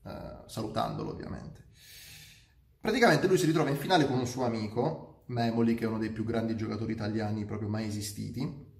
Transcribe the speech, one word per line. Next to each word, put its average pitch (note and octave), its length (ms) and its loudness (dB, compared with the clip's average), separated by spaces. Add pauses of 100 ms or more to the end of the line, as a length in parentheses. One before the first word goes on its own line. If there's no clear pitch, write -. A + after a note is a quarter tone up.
Eh, G2 60 -12 (360)
salutandolo A2 640 -4
ovviamente. - 540 -12 (1120)
Praticamente G#3 480 6
lui F#3 100 6
si D3+ 80 4
ritrova D#3 240 4
in D3 60 0
finale D#3 320 4
con B2+ 100 2
un B2+ 80 0
suo B2+ 180 -4
amico, A#2 840 -2
Memoli, A#2 500 2
che A2+ 80 -2
è - 20 0
uno A2 120 -2
dei A2 120 -2
più A2 140 -4
grandi A2 320 0
giocatori A2 380 -2
italiani G#2+ 500 -2
proprio G#2+ 240 -6
mai G#2+ 180 -2
esistiti G#2+ 800 -6 (140)